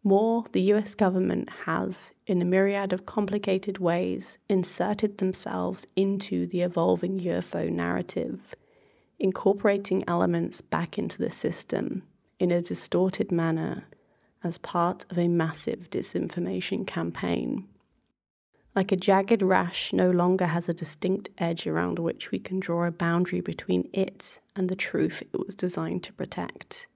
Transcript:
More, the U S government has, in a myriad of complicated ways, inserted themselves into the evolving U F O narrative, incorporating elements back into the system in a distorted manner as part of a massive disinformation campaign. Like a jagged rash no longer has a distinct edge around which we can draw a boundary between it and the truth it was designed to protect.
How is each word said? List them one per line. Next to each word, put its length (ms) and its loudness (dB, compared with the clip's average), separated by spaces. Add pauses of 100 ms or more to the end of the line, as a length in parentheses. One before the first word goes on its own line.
More, 460 6
the 120 2
U 140 6
S 200 -2
government 520 2 (180)
has, 460 -2 (140)
in 160 2
a 20 2
myriad 480 2
of 140 -4
complicated 720 -2
ways, 600 0 (100)
inserted 680 2
themselves 760 -2
into 520 0
the 160 0
evolving 580 2
U 140 -2
F 200 -4
O 140 -2
narrative, 880 -4 (640)
incorporating 880 2
elements 520 0
back 380 -2
into 200 -4
the 120 -2
system 720 -4 (380)
in 100 2
a 100 2
distorted 680 0
manner 540 0 (580)
as 160 -4
part 500 -2
of 80 -4
a 120 4
massive 600 0
disinformation 960 -4
campaign. 840 -4 (1080)
Like 160 2
a 60 4
jagged 440 4
rash 520 2
no 180 4
longer 360 4
has 220 0
a 60 0
distinct 540 -2 (100)
edge 300 -2
around 320 0
which 320 -4
we 80 -2
can 180 -6
draw 260 0
a 60 2
boundary 500 0
between 520 -2
it 480 -4 (160)
and 120 0
the 60 -2
truth 480 -2
it 160 -8
was 160 -6
designed 480 -4
to 100 -12
protect. 840 -10